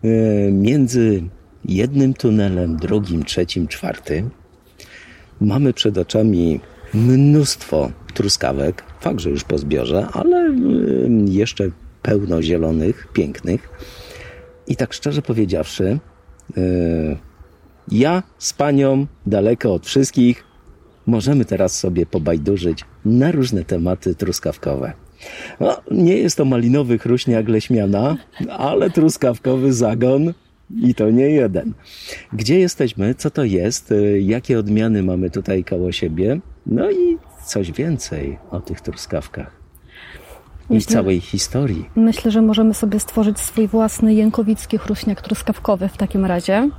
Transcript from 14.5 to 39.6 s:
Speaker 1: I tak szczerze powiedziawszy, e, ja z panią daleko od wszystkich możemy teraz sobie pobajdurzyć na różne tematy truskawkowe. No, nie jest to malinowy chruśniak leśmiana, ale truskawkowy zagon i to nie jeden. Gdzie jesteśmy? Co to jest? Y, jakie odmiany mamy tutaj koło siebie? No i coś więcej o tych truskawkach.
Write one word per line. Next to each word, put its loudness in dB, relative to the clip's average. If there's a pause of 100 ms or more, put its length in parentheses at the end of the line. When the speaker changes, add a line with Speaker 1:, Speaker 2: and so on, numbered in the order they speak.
Speaker 1:
I -2
tak -4
szczerze -4
powiedziawszy, -2 (580)
e, 0 (1300)
ja 2 (140)
z -8
panią 2 (180)
daleko 2
od -4
wszystkich 2 (640)
możemy 2
teraz 0
sobie 0
pobajdurzyć -2 (200)
na 4
różne -2
tematy -2
truskawkowe. -6 (680)
No, 0 (140)
nie 4
jest 0
to 2
malinowy 2
chruśniak 0
leśmiana, 2 (400)
ale 0
truskawkowy 0
zagon 2 (480)
i 4
to 2
nie 4
jeden. 0 (600)
Gdzie 2
jesteśmy? 0
Co -4
to -2
jest? -2
Y, 2
jakie 0
odmiany 2
mamy -2
tutaj -2
koło -4
siebie? -2 (260)
No 0
i 0 (280)
coś -4
więcej -6 (140)
o -6
tych -12
truskawkach. -10 (1160)